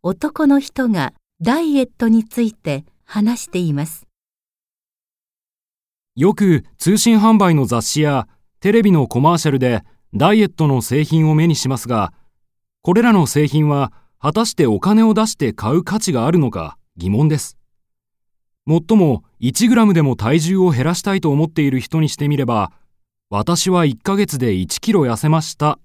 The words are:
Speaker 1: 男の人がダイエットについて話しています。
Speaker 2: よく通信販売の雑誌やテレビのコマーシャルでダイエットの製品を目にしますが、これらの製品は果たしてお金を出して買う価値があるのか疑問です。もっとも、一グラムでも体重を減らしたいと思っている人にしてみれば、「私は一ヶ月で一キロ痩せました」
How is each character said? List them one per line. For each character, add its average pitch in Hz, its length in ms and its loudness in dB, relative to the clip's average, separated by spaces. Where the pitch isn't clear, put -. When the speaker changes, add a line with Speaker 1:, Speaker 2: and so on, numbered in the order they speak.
Speaker 1:
男 294 460 -4
の 277 120 4
人 262 300 -6
が 165 240 -2
ダ 247 220 0
イ 302 160 0
エ 262 60 2
ッ 247 60 -6
ト 233 80 0
に 220 180 2
つ 240 160 -6
い 220 100 -2
て 147 320 -8
話 214 380 -4
し - 100 -16
て 180 80 -4
い 165 140 -2
ま 143 120 -4
す。 - 220 -18
Speaker 2:
よ 180 180 2
く 180 320 2
通 202 180 2
信 220 220 4
販 220 180 4
売 185 160 4
の 139 120 2
雑 117 200 -2
誌 - 160 -4
や 143 260 -2
テ 196 100 0
レ 226 100 4
ビ 202 100 2
の 147 160 2
コ 120 140 -2
マ 165 140 2
ー - 20 -2
シ 156 100 -2
ャ 147 40 0
ル 135 80 0
で 123 240 0
ダ 160 180 2
イ 220 80 4
エ 208 40 4
ッ - 60 -4
ト 160 160 0
の 131 140 0
製 143 240 -2
品 156 240 2
を 156 60 2
目 160 120 2
に 160 80 2
し - 140 -4
ま 131 80 -4
す - 100 -12
が、 110 240 -4
こ 180 140 -2
れ 233 80 4
ら 240 100 4
の 175 140 2
製 147 200 0
品 151 220 0
は 139 240 -2
果 151 140 -4
た 226 140 -2
し - 80 -10
て 147 100 2
お 107 140 0
金 214 240 2
を 220 100 2
出 220 140 0
し - 100 -8
て 120 160 -4
買 113 220 -4
う 170 80 0
価 208 160 -4
値 196 120 -4
が 120 140 -2
あ 156 60 0
る 175 80 2
の 131 100 0
か 80 300 -12
疑 87 140 -4
問 135 160 2
で 151 100 0
す。 - 220 -12
も 156 120 0
っ 170 40 0
と 220 140 0
も、 160 280 2
一 135 300 -2
グ 226 80 4
ラ 226 100 4
ム 202 80 4
で 165 80 2
も 135 140 0
体 135 240 0
重 175 180 -2
を 180 140 2
減 127 140 -2
ら 170 100 -2
し - 80 -10
た 196 100 -2
い 196 80 -2
と 165 80 -2
思 147 160 0
っ 160 60 -8
て 160 100 -2
い 139 80 0
る 131 100 -2
人 160 220 -4
に 151 80 0
し - 60 -10
て 147 120 -4
み 147 80 0
れ 135 120 -2
ば、 107 240 -2
「私 165 400 -2
は 180 160 2
一 127 160 -2
ヶ 196 140 -4
月 196 240 -2
で 117 160 0
一 92 240 -6
キ - 140 -2
ロ 175 100 2
痩 120 140 -2
せ 156 120 -2
ま 160 140 0
し - 100 -12
た」 151 320 -2